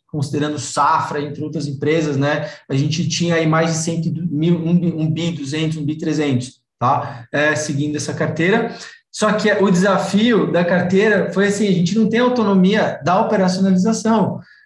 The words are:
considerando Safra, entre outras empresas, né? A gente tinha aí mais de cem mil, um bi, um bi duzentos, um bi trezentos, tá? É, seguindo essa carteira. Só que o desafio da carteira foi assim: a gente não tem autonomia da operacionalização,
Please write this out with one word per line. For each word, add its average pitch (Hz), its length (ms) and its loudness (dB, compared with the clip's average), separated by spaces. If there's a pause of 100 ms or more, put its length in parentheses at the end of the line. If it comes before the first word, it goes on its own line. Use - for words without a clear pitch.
considerando 151 520 -4
Safra, 147 640 -2
entre 151 220 -8
outras 147 240 -6
empresas, 147 500 0
né? 147 320 0 (200)
A 135 60 -2
gente 151 320 0
tinha 170 280 0
aí 160 120 0
mais 160 240 2
de 156 60 -2
cem 165 240 -4 (280)
mil, 160 280 0
um 170 200 0
bi, 170 180 0
um 156 140 -2
bi 160 220 -2
duzentos, 156 460 -4
um 143 80 -6
bi 151 120 -4
trezentos, 147 640 -2 (160)
tá? 117 540 -2
É, 151 240 0
seguindo 147 400 -2
essa 147 180 -6
carteira. 165 640 0 (360)
Só 214 220 0
que 208 200 2
o 196 180 4
desafio 190 800 2
da 175 140 2
carteira 190 680 2
foi 202 160 2
assim: 202 200 0
a 196 40 2
gente 180 260 0
não 214 120 4
tem 220 100 0
autonomia 202 840 2
da 180 180 2
operacionalização, 196 1160 2 (260)